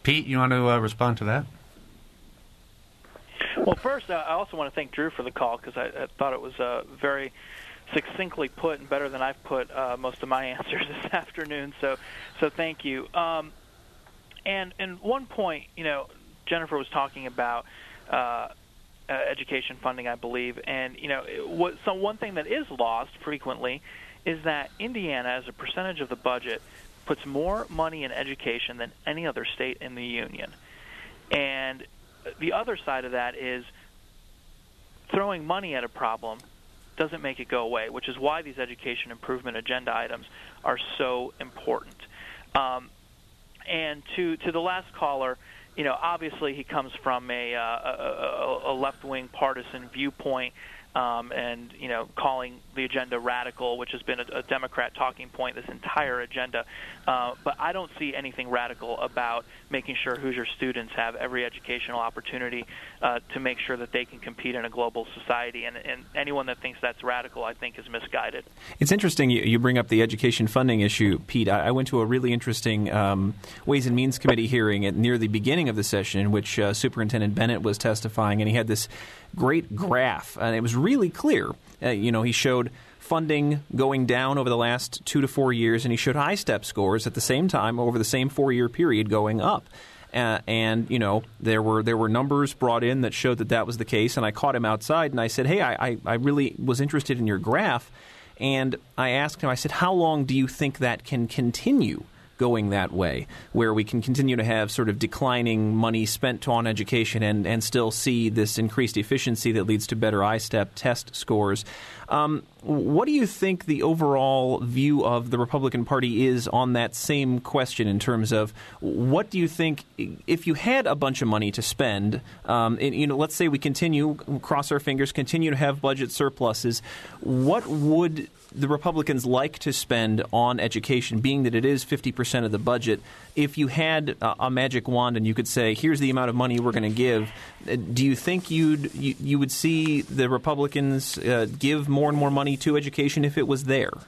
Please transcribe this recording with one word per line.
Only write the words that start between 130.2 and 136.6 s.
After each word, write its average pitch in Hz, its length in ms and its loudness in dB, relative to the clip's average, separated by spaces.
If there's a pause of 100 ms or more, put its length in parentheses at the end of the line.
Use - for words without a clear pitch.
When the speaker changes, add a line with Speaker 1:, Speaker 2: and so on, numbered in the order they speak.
Speaker 3:
on 120 280 2
education, 117 600 0
being 135 240 2
that 120 120 2
it 120 100 4
is 135 180 4
fifty 143 300 -2
percent 120 320 0
of 107 80 0
the 101 60 0
budget? 117 420 2 (340)
If 147 220 2
you 147 100 2
had 156 540 0
a, 110 240 0
a 127 40 2
magic 127 380 0
wand 123 300 2
and 110 100 2
you 110 60 2
could 113 140 0
say, 113 260 2
"Here's 147 260 2
the 139 100 4
amount 127 200 2
of 117 60 -2
money 123 260 2